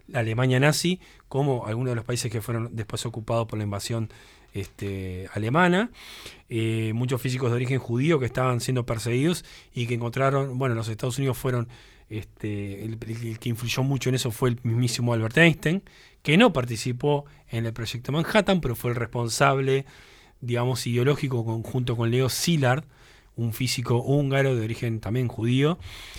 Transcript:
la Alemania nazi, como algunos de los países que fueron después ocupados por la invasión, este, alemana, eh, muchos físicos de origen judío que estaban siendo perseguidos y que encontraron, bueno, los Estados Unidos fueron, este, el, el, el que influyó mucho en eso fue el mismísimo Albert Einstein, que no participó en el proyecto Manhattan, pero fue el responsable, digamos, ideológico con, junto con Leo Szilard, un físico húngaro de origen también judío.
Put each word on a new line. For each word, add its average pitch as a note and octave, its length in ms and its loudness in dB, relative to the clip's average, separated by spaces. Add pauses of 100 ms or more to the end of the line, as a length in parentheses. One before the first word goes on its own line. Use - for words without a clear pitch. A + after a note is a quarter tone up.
la C#3 100 -4
Alemania B2 400 2
nazi, D3+ 420 2 (280)
como C3 380 0
algunos B2 260 -2
de A#2 40 -2
los A2+ 80 -6
países A#2+ 280 -4
que A2+ 80 -2
fueron A#2 340 -4
después - 320 -6
ocupados A2+ 400 -2
por A2 120 -6
la G#2+ 60 -2
invasión, G#2 460 -4 (420)
este, F#2+ 840 -8
alemana, F3 560 2 (580)
eh, A2+ 460 -2
muchos B2 260 -2
físicos B2+ 300 -2
de A#2 60 2
origen B2+ 220 0
judío C3+ 400 2
que B2+ 60 0
estaban B2 360 0
siendo B2 260 -2
perseguidos B2 580 0 (300)
y A#2+ 120 -4
que A#2+ 80 -2
encontraron, C3 600 0
bueno, B2+ 180 2
los A2 140 -4
Estados A#2+ 300 -4
Unidos C3+ 180 0
fueron, A#2+ 320 -2 (400)
este, G2+ 760 -8
el, A2+ 220 -8
el, A2+ 200 -8
el A2 120 -8
que B2 120 -4
influyó A#2 320 -2
mucho C3+ 260 0
en B2+ 60 2
eso B2 160 0
fue B2+ 200 0
el A#2+ 120 -2
mismísimo A#2+ 500 2
Albert A2+ 240 0
Einstein, E3 460 4 (400)
que D3+ 160 4
no A3+ 160 8
participó B2+ 720 0 (240)
en A2+ 160 -2
el A2+ 80 -4
proyecto A2+ 380 -6
Manhattan, F#3 500 2
pero A#2+ 120 0
fue A#2+ 180 -2
el A#2 40 -2
responsable, C3+ 880 2 (560)
digamos, B2 460 -2
ideológico B2+ 580 0
con, A2+ 180 -4
junto B2 320 -2
con A#2 160 0
Leo B2 200 2
Szilard, C#3 540 2 (500)
un A#2 180 -2
físico B2 480 0
húngaro C3+ 560 2
de A2+ 80 0
origen A2+ 360 -4
también A#2+ 280 0
judío. C3 500 2 (400)